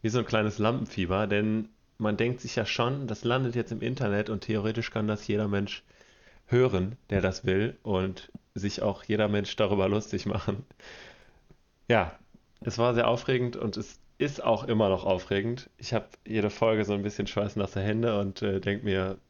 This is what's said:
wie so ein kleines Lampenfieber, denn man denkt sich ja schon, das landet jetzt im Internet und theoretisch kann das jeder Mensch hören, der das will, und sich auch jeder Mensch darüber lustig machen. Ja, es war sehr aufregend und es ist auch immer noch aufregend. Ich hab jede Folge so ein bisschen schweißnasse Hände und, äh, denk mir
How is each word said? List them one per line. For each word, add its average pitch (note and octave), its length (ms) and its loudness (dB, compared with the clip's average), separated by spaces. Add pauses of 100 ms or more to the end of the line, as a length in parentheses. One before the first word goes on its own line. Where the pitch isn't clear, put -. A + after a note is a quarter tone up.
wie A2+ 80 -2
so A#2+ 100 2
ein A2 60 0
kleines G#2+ 340 0
Lampenfieber, G#2 680 0
denn G#2+ 400 0 (300)
man G#2+ 200 0
denkt B2 220 0
sich - 160 -8
ja A2 100 0
schon, C3 400 -2
das G#2+ 200 -6
landet B2 280 2
jetzt A#2+ 200 -2
im - 80 -6
Internet A2+ 480 0
und G#2 120 -4
theoretisch G#2+ 500 -2
kann G#2+ 160 -2
das G#2+ 200 -2
jeder G#2 220 0
Mensch G2+ 340 -2 (640)
hören, A2+ 480 2 (140)
der G2 120 2
das F#2+ 240 -2
will, G2 380 2
und F#2+ 480 -2 (220)
sich G2+ 280 -4
auch G#2 220 -2
jeder G#2+ 240 2
Mensch G2+ 300 0
darüber G2 320 2
lustig G2+ 360 -2
machen. G2 400 -2 (1200)
Ja, G2+ 280 4 (440)
es - 160 -6
war A#2+ 160 4
sehr A#2 160 4
aufregend B2 480 0
und A2 180 -4
es - 240 -10 (180)
ist C#3+ 240 -2
auch - 220 2
immer A2 240 4
noch F#2 160 2
aufregend. G2+ 760 0
Ich - 160 -6
hab - 320 -4
jede G#2 240 0
Folge A2 360 2
so G#2 80 0
ein G2+ 100 0
bisschen G2+ 240 -4
schweißnasse G2+ 540 -2
Hände G#2+ 400 2
und, G2 200 -4
äh, G2 200 0
denk G2+ 240 -2
mir F#2+ 320 0 (120)